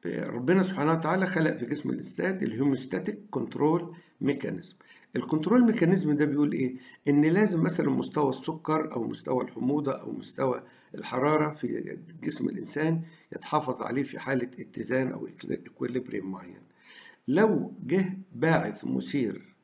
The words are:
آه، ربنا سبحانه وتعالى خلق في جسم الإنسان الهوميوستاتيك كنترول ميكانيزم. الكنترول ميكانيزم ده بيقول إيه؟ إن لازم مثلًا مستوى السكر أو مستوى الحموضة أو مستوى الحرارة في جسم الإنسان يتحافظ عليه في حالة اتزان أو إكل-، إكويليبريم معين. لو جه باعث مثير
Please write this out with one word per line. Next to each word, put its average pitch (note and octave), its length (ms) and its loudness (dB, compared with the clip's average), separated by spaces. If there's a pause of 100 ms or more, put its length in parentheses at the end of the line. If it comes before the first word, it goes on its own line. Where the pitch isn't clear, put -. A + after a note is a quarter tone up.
آه، A#2 200 -4
ربنا C3 360 2
سبحانه D#3 300 2
وتعالى E3 340 0
خلق D#3+ 300 2
في A#2+ 100 -6
جسم - 240 -4
الإنسان - 520 -2
الهوميوستاتيك C#3 760 0 (120)
كنترول D3+ 640 0 (260)
ميكانيزم. - 560 -4 (400)
الكنترول F3+ 480 4
ميكانيزم E3 520 4
ده D3+ 80 4
بيقول C#3+ 280 2
إيه؟ B2+ 240 -2 (320)
إن D3 160 6
لازم F3 380 4
مثلًا D#3+ 280 2
مستوى C3 380 0
السكر - 680 -2
أو A#2 100 -2
مستوى A#2 400 -2
الحموضة C3 480 0
أو - 200 -8
مستوى B2 500 -2 (320)
الحرارة D3+ 600 0
في - 440 -6 (240)
جسم - 260 -2
الإنسان E3 540 -2 (300)
يتحافظ D3 500 -2
عليه B2 200 -2
في - 160 -6
حالة B2+ 400 -2
اتزان B2+ 540 -2
أو - 140 -8
إكل-، - 260 -10
إكويليبريم A#2+ 800 -6
معين. F#2+ 320 -12 (680)
لو F3+ 460 4 (120)
جه F#3 320 0 (160)
باعث D#3 500 2
مثير B2+ 800 -2